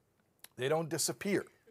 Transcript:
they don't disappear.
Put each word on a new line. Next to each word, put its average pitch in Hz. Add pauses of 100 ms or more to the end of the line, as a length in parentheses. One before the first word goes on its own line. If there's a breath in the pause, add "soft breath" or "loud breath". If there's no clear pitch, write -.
(580)
they 127
don't 156
disappear. 165 (260)